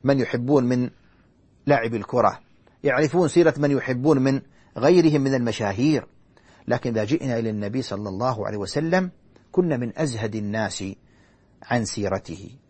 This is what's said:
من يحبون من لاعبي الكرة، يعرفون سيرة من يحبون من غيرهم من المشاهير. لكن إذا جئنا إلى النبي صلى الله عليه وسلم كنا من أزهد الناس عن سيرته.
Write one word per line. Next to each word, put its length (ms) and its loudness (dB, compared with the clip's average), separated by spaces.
من 160 2
يحبون 440 0
من 260 0
لاعبي 320 2
الكرة، 420 0
يعرفون 440 2
سيرة 300 6
من 140 2
يحبون 480 2
من 220 2
غيرهم 440 4
من 140 0
المشاهير. 720 0
لكن 220 -2
إذا 140 0
جئنا 360 -2
إلى 100 -4
النبي 320 -4
صلى 280 -8
الله 380 -4
عليه 100 -6
وسلم 540 -2
كنا 260 -2
من 220 -8
أزهد 360 -4
الناس 480 -6
عن 220 -2
سيرته. 640 -6